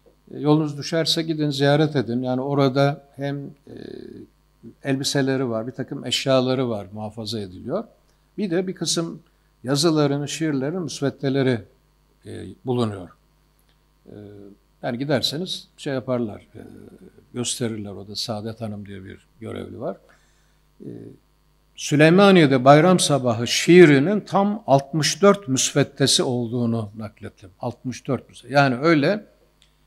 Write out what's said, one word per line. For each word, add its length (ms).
E, 80
yolunuz 380
düşerse 460
gidin, 260
ziyaret 460
edin. 260
Yani 200
orada 600
hem, 300
e, 280
elbiseleri 640
var, 180
bir 40
takım 340
eşyaları 640
var, 240
muhafaza 460
ediliyor. 440
Bir 140
de 160
bir 80
kısım 480
yazılarının, 600
şiirlerin 560
müsveddeleri, 800
e, 200
bulunuyor. 440
E, 100
yani 140
giderseniz 680
şey 160
yaparlar, 640
e, 60
gösterirler, 580
orada 240
Saadet 460
Hanım 240
diye 180
bir 240
görevli 400
var. 180
E, 40
Süleymaniye'de 880
Bayram 340
Sabahı 480
şiirinin 720
tam 480
altmış 540
dört 260
müsveddesi 760
olduğunu 760
naklettim. 520
Altmış 480
dört 220
müsvedde. 240
Yani 220
öyle, 500